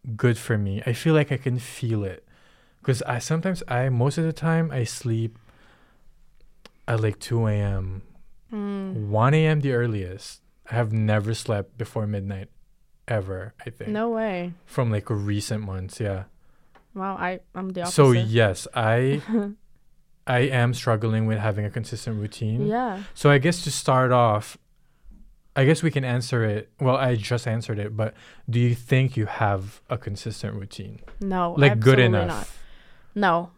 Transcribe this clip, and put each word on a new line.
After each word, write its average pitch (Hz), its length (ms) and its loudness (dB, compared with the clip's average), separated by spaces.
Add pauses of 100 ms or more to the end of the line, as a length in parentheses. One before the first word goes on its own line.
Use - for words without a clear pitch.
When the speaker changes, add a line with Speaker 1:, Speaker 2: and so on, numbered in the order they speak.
(160)
Speaker 1:
good 117 220 2
for 113 200 -2
me. 101 280 -2
I 120 80 0
feel 160 220 2
like 147 160 2
I 131 60 0
can 127 220 -2
feel 113 440 -4
it. 92 200 -8 (600)
'Cause 127 240 0
I, 123 120 -2
sometimes 165 480 -2
I, 127 220 2
most 131 300 2
of 165 40 0
the 160 100 0
time, 165 380 0
I 127 120 0
sleep 113 540 -2 (1500)
at, 110 140 0
like, 107 180 0
two 117 280 0
A 107 60 2
M, 98 480 -2 (520)
Speaker 2:
Mm. 190 560 -6
Speaker 1:
one 113 240 4
A 160 120 4
M 156 160 2
the 135 120 0
earliest. 104 680 -4 (300)
I 113 40 -4
have 117 180 0
never 107 400 2
slept - 440 -4
before 110 300 -6
midnight 98 420 -6 (580)
ever, 95 460 -4 (120)
I 113 40 -10
think. - 220 -12
Speaker 2:
No 220 180 -2
way. 190 440 -4 (120)
Speaker 1:
From, 120 260 -2
like, 104 180 -2
recent 104 540 -2
months, 95 360 -8
yeah. 98 240 -4 (720)
Speaker 2:
Wow, 190 220 -6
I, 180 220 -6 (140)
I'm 190 160 -6
the 180 160 -6
Speaker 1:
So, 156 240 4
Speaker 2:
opposite. 117 180 4
Speaker 1:
yes, 110 460 2
I, 127 540 2
Speaker 2:
<laughs> - 1000 -8
Speaker 1:
I 123 120 2
am 123 340 2
struggling 110 540 0
with 110 100 0
having 104 280 -2
a 101 40 -4
consistent 110 500 -8
routine. 110 480 -2
Speaker 2:
Yeah. 214 360 -2 (100)
Speaker 1:
So - 160 4
I 143 80 8
guess 175 260 2
to 143 80 -4
start 127 400 2
off, 113 460 2 (960)
I 135 100 6
guess 156 180 4
we 160 80 2
can 135 140 -2
answer 123 380 0
it. 107 260 -2 (100)
Well, 131 160 4
I 127 200 2
just 117 320 -2
answered 113 320 -4
it, 107 160 -6
but 110 180 -2 (360)
do 117 100 2
you 120 140 4
think 131 440 2
you 107 100 0
have 101 600 -2
a 120 80 -4
consistent 104 580 -8
routine? 101 440 -12 (220)
Speaker 2:
No, 185 360 -2
Speaker 1:
Like, 135 220 6
good 131 200 8
Speaker 2:
absolutely 110 240 6
Speaker 1:
enough? 92 360 -4 (560)
Speaker 2:
not. 175 420 2